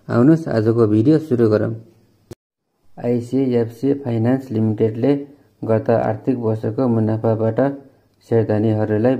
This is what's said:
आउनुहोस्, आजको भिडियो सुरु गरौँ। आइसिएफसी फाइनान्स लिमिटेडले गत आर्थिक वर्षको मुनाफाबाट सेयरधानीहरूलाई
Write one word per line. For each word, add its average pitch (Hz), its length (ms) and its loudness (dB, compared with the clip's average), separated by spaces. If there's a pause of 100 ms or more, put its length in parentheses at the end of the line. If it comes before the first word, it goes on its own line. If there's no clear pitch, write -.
आउनुहोस्, 143 400 2
आजको 113 380 2
भिडियो 113 340 2
सुरु 120 280 0
गरौँ। 107 220 0 (1300)
आइसिएफसी 123 920 -2 (100)
फाइनान्स 120 480 -2
लिमिटेडले 110 640 0 (480)
गत 110 260 0
आर्थिक 120 500 0
वर्षको 113 500 -2
मुनाफाबाट 110 680 0 (680)
सेयरधानीहरूलाई 107 920 0